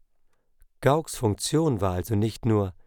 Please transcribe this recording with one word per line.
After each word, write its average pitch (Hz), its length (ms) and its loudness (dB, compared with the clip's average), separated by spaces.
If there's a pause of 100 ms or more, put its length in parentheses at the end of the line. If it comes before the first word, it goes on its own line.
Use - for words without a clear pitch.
(800)
Gaucks 151 340 0
Funktion 127 640 0
war 95 120 0
also 90 240 -2
nicht 104 280 -2
nur, 104 300 2 (120)